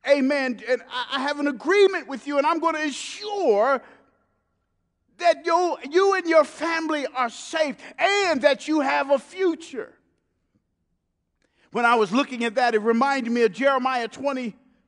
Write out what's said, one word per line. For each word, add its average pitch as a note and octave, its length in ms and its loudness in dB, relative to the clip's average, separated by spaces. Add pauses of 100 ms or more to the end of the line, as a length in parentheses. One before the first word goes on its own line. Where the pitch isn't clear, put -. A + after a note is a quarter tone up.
amen, C4+ 600 0
and B3+ 200 -2
I, B3 280 -8
I C4+ 60 -4
have C#4+ 180 -4
an C#4+ 80 0
agreement F4+ 580 2
with C4+ 220 -10
you, C#4+ 100 0
and C#4 80 2
I'm E4 140 0
gonna D#4+ 180 0
ensure D4+ 1040 -2 (1300)
that D#4+ 280 2
you, E4+ 320 2 (140)
you F#4+ 240 4
and F4+ 140 -2
your D#4+ 160 6
family D#4 640 -4
are B3 220 -4
safe D4+ 440 -4 (240)
and F#4+ 440 0
that C#4+ 260 2
you D#4 100 0
have C#4 320 0
a C#4 80 4
future. E4 760 -6 (1800)
When A#3+ 120 -2
I A#3 120 6
was G#3 160 2
looking B3 320 -2
at A3+ 100 -4
that, A#3+ 220 2
it G#3 60 2
reminded A#3 500 0
me A#3+ 100 2
of G#3+ 100 4
Jeremiah B3+ 540 0
twenty B3+ 480 -6 (340)